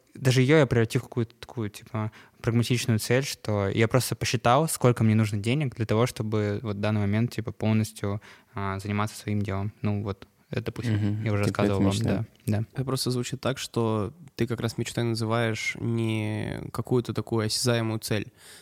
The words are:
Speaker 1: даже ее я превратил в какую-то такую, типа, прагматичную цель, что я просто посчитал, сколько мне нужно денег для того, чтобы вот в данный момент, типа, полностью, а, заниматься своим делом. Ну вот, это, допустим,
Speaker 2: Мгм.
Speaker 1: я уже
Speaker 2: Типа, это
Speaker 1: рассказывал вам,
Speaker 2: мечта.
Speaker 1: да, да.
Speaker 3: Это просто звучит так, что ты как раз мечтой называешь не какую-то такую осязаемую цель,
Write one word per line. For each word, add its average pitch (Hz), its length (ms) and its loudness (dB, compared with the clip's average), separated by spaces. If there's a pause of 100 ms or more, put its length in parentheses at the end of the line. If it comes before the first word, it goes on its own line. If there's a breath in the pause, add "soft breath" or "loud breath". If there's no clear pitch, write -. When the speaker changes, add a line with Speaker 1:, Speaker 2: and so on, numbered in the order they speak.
(160)
Speaker 1:
даже 127 260 4
ее 143 160 6
я 143 80 8
превратил 117 360 2
в - 40 -18
какую-то - 340 -4
такую, 107 300 -8
типа, 107 420 -8 (300 loud breath)
прагматичную 117 580 2
цель, 127 240 2
что 101 460 -2
я 110 180 4
просто - 280 0
посчитал, 127 520 2
сколько 120 360 2
мне 110 120 6
нужно 107 220 2
денег 123 380 -2
для 110 100 -2
того, 110 220 2
чтобы 107 560 -2
вот 104 140 -4
в - 20 -6
данный 107 220 2
момент, 107 300 2
типа, 110 200 -6
полностью, 107 720 0 (320 loud breath)
а, 98 260 -4
заниматься 104 360 -2
своим 104 260 -4
делом. 98 300 -4 (100)
Ну 104 220 0
вот, 101 240 -6 (220)
это, 123 160 -4
допустим, 117 300 -2
Speaker 2:
Мгм. 107 300 0
Speaker 1:
я 107 80 2
уже 101 120 2
Speaker 2:
Типа, 101 160 0
это - 0 - (120)
Speaker 1:
рассказывал 98 80 2
вам, 98 80 4
Speaker 2:
мечта. 104 200 0 (360)
Speaker 1:
да, 107 140 2
да. 113 140 -2
Speaker 3:
Это 131 120 -4
просто 131 260 -2
звучит 123 300 -4
так, 127 180 -2
что 110 540 -2 (220)
ты 117 120 0
как 113 140 -4
раз 117 160 -4
мечтой 117 260 -4
называешь 113 760 -2
не 110 800 -2 (140)
какую-то 120 400 0
такую 110 320 -2
осязаемую 113 540 0
цель, - 320 -4 (300 loud breath)